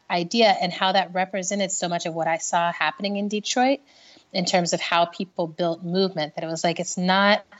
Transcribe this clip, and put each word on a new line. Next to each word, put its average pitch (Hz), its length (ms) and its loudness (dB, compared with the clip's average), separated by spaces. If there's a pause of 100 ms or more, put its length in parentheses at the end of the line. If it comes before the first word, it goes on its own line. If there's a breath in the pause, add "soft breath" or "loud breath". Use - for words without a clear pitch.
idea 196 400 2
and 180 220 2
how 190 220 0
that 180 200 2
represented 190 580 -2
so - 180 -4
much 175 160 -2
of 165 80 -4
what 160 140 -2
I 165 100 0
saw 170 340 0
happening 196 460 -2
in 202 100 -2
Detroit 247 540 0 (500 soft breath)
in 180 140 -2
terms 175 280 2
of 170 60 -2
how 170 260 2
people 180 420 -6
built 165 360 -2
movement, 175 520 -2
that 165 80 -6
it 160 40 -6
was 165 160 -6
like, 170 160 0
it's - 180 -6
not 190 460 4 (160 loud breath)